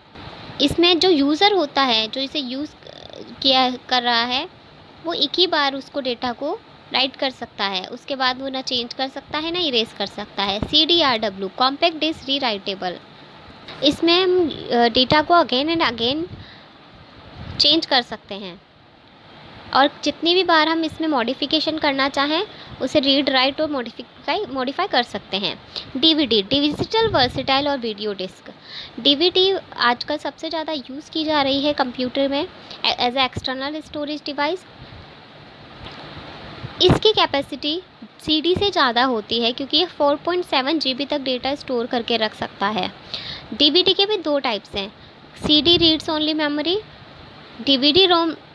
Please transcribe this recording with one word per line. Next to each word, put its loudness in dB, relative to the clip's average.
इसमें 4
जो 4
user 4
होता 0
है 2
जो -8
इसे -6
यूज़ -6
किया, 4
कर -2
रहा 2
है -4
वो -4
एक -2
ही 4
बार 0
उसको -8
data -4
को -6
राइट 0
कर -2
सकता -8
है, -4
उसके -8
बाद -2
वो -8
ना -6
change -4
कर -4
सकता -10
है -4
ना -4
erase 0
कर -6
सकता -8
है। 0
सीडीआरडब्ल्यू 2
compact 0
disc -4
rewritable, -4
इसमें 4
हम, 2
अ, 2
data 4
को 4
again 2
and 2
again -2
change 2
कर 2
सकते -12
हैं -12
और 6
जितनी 0
भी 4
बार 4
हम 0
इसमें -4
modification 0
करना 0
चाहें 0
उसे 2
read 4
write 2
और 0
modify, -6
modify -4
कर 2
सकते -8
हैं। -4
डीवीडी 4
digital 0
versatile 2
और 0
video -4
disc, -10
डीवीडी 4
आजकल 0
सबसे -8
ज़्यादा -6
यूज़ -10
की -2
जा 2
रही 2
है 2
computer -2
में -2
as 0
a 2
external -6
storage -8
device। -4
इसकी 6
capacity -2
सीडी 0
से 0
ज़्यादा 2
होती -2
है 0
क्योंकि -4
ये 4
फ़ोर 2
पॉइंट -2
सेवन 0
जीबी -2
तक -4
data -4
store -4
करके 0
रख -2
सकता -4
है। -2
डीवीडी 4
के 2
भी 0
दो 0
types -4
हैं, -4
सीडी 6
reads 2
only 0
memory, 0
डीवीडी 6
rom 2